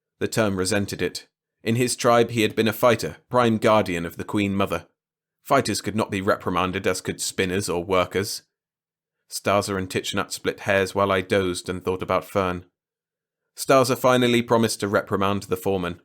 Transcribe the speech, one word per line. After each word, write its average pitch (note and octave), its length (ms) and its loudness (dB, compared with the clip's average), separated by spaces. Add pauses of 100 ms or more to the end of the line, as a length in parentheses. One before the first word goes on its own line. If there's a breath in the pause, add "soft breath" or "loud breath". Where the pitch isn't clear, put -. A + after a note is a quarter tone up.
(200)
The G#2 80 -2
term G2+ 300 0
resented G2 440 -2
it. - 260 -6 (360)
In A2+ 120 0
his B2 200 0
tribe A#2+ 360 4
he A#2 100 0
had G#2+ 140 2
been A2 120 2
a G#2 60 0
fighter, A2 440 2 (120)
prime A#2+ 280 2
guardian G2+ 480 2
of E2 120 -10
the F#2+ 60 -8
Queen G2+ 320 -2
Mother. F2+ 320 -2 (560)
Fighters B2+ 380 0
could G2 140 -6
not G#2+ 160 -2
be G2+ 80 -4
reprimanded F#2 680 -2
as F#2 120 0
could - 220 -8
spinners F#2+ 480 -4
or F2 140 -2
workers. F#2 580 0 (880)
Starzer G2+ 480 0
and F#2 120 -4
Tichnat - 420 -4
split - 300 -6
hairs G2 340 0
while G2 160 2
I F#2+ 100 2
dozed F#2 480 -2
and F2+ 140 -6
thought F#2 180 -4
about F2+ 240 -2
Fern. F#2 400 -2 (880)
Starzer C3 420 2
finally B2 440 4
promised A#2 400 0
to G2+ 60 -2
reprimand G2 560 0
the F2+ 140 -4
foreman. F2+ 480 -4